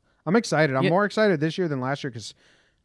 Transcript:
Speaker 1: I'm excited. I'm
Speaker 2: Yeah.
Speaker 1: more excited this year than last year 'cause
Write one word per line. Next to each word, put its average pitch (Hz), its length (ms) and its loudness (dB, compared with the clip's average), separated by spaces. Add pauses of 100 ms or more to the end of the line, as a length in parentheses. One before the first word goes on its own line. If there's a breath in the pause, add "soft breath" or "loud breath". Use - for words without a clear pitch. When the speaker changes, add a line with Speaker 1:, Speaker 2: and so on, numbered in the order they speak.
(260)
Speaker 1:
I'm 165 100 2
excited. 156 400 2
I'm 131 100 2
Speaker 2:
Yeah. 147 40 2
Speaker 1:
more 190 160 2
excited 202 340 2
this 156 200 -2
year 180 80 -2
than 139 140 -4
last 131 220 -4
year 143 60 -8
'cause 113 240 -14 (520)